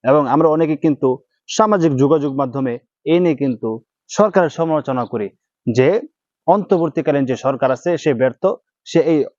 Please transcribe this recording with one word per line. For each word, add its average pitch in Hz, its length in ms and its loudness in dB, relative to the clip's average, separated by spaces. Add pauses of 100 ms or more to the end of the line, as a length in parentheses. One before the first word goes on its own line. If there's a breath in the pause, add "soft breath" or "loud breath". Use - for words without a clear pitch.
এবং 143 240 4
আমরা 151 200 2
অনেকে 156 280 0
কিন্তু 143 320 0 (400)
সামাজিক 202 480 2
যোগাযোগ 139 380 2
মাধ্যমে 135 380 -4 (340)
এ 156 140 2
নিয়ে 170 160 0
কিন্তু 123 320 -4 (420)
সরকারের 185 480 2
সমালোচনা 147 480 -2
করি 107 220 -6 (380)
যে 127 220 2 (600)
অন্তর্বর্তীকালীন 165 760 0
যে 123 100 -2
সরকার 135 340 -2
আছে 131 280 -4
সে - 160 0
ব্যর্থ, 127 280 -2 (440)
সে 165 140 0
এই 156 180 2 (200)